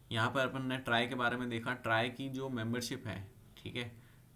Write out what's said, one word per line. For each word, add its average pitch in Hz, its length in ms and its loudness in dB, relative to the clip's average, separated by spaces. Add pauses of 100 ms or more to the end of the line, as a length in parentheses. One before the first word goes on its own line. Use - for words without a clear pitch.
(120)
यहाँ 113 180 4
पर 131 100 0
अपन 131 260 0
ने 131 120 0
ट्राई 123 300 4
के 131 80 -2
बारे 123 220 2
में 123 120 -2
देखा, 117 240 -2
ट्राई 117 360 4
की 135 200 -6
जो 131 200 -4
मेंबरशिप 120 580 -2
है, 98 200 -6 (300)
ठीक - 180 -10
है, 120 160 -4 (440)